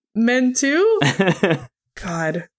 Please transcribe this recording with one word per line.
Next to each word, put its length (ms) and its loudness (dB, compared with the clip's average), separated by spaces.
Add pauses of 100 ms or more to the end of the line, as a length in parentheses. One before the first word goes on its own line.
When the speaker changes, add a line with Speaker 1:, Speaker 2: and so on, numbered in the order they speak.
(160)
Speaker 1:
men 380 2
too?" 500 2
Speaker 2:
<laughs> 1000 -2
Speaker 1:
God. 460 -6 (120)